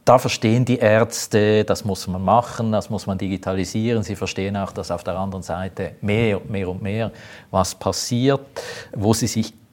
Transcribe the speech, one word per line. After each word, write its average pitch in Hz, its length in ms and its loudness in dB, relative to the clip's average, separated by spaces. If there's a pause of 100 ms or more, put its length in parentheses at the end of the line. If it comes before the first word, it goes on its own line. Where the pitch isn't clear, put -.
da 123 120 8
verstehen 120 480 2
die 120 140 2
Ärzte, 107 840 4
das 113 200 -2
muss 98 220 -4
man 92 160 -4
machen, 113 480 2
das 104 180 -2
muss 104 160 -6
man 98 140 -2
digitalisieren. 98 800 -2
Sie 98 140 -6
verstehen 98 420 -4
auch, 98 140 -4
dass 98 180 -8
auf 87 140 -6
der 90 140 -4
anderen 95 260 -6
Seite 90 480 -8 (100)
mehr, 104 480 2
mehr 98 180 -4
und 92 140 -6
mehr 104 300 -4 (400)
was 95 240 0
passiert, 127 680 0 (540)
wo 107 180 4
sie 120 140 2
sich - 260 -4 (200)